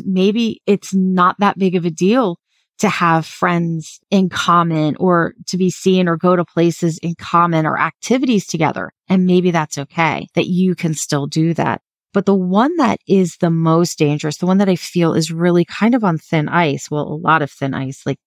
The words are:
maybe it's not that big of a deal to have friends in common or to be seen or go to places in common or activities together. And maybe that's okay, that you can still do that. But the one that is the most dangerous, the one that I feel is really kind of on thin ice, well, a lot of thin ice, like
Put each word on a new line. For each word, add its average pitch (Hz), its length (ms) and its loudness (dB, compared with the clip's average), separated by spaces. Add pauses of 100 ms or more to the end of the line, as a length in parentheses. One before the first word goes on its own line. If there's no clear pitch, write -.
maybe 202 640 0
it's - 260 -2
not 185 460 2
that 202 200 0
big 185 160 0
of 175 100 -2
a 175 60 -2
deal 190 480 0 (400)
to 214 100 0
have 165 360 2
friends 170 760 -4 (100)
in 190 180 2
common 165 680 0
or 175 360 0 (120)
to - 100 -6
be 180 140 0
seen 185 380 2
or 170 80 0
go 180 180 2
to 175 100 0
places 170 540 0
in 170 160 -6
common 170 500 0
or 147 140 -2
activities 226 680 0
together. 151 460 -4 (160)
And 185 160 2
maybe 180 260 4
that's 160 280 -2
okay, 143 560 -4
that - 120 0
you 185 280 0
can 160 200 -4
still 143 320 -4
do 160 280 0
that. - 260 -2 (320)
But 196 140 0
the 196 80 4
one 202 420 0
that 240 300 0
is 185 340 2
the 170 100 2
most 165 480 2
dangerous, 151 400 -2
the 180 80 -4
one 185 120 2
that 202 100 2
I 180 80 2
feel 170 380 -2
is 160 180 -2
really 175 320 2
kind 233 300 0
of 226 100 0
on 165 140 0
thin 151 300 -2
ice, 151 420 -2
well, 147 140 -4
a - 100 -8
lot 156 260 0
of 139 100 -4
thin 135 220 -6
ice, 135 320 -8
like 139 220 -4